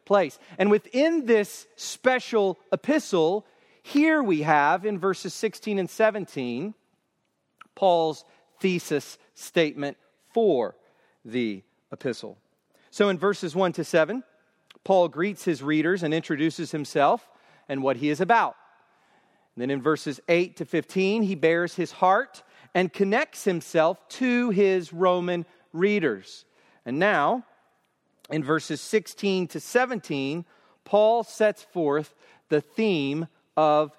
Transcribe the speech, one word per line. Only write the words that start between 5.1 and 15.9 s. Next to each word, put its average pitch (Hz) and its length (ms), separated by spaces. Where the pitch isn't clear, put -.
sixteen 214 460
and 180 100
seventeen 180 840
Paul's 165 480
thesis 170 580
statement 147 600
for 147 420
the 110 380
epistle. 113 440
So 208 160
in 185 100
verses 180 360
one 185 200
to 165 100
seven, 180 400
Paul 185 240
greets 175 380
his 147 180
readers 156 400